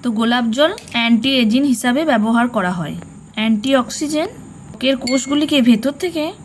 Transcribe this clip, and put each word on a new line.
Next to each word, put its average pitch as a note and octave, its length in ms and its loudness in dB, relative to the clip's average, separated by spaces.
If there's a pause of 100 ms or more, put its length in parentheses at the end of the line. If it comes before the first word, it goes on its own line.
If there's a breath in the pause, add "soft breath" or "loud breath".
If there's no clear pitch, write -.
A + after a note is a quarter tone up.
তো - 60 -4 (120)
গোলাপ A#3 260 2 (120)
জল D#4 140 4 (240)
অ্যান্টি A#3 360 2 (100)
এজিং A#3 200 2 (120)
হিসাবে B3 280 0 (100)
ব্যবহার A#3 340 2 (100)
করা F3+ 240 0
হয়। D#3 160 -6 (420)
অ্যান্টিঅক্সিডেন্ট C4 920 0 (380)
ত্বকের C4+ 340 -2
কোষগুলিকে C#4+ 540 0 (120)
ভেতর A#3 240 2 (100)
থেকে E4+ 200 -4 (200)